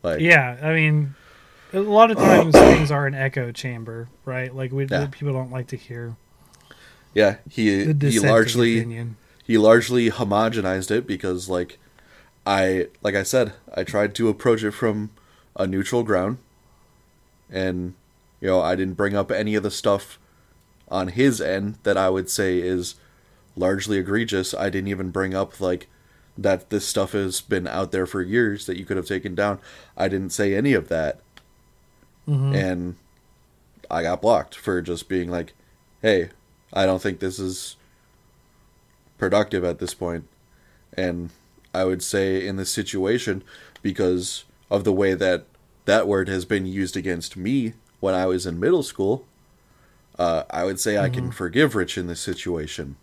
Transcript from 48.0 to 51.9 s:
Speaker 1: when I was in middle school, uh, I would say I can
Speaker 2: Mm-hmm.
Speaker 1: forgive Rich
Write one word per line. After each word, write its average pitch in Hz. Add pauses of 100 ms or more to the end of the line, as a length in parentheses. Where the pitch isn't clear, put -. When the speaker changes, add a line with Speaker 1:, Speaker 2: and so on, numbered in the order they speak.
Speaker 1:
when 95
I 92
was 92
in 85
middle 143
school, 101 (920)
uh, 85
I 85
would 95
say 104
I 98
can 123
Speaker 2:
Mm-hmm. 123
Speaker 1:
forgive 110
Rich 92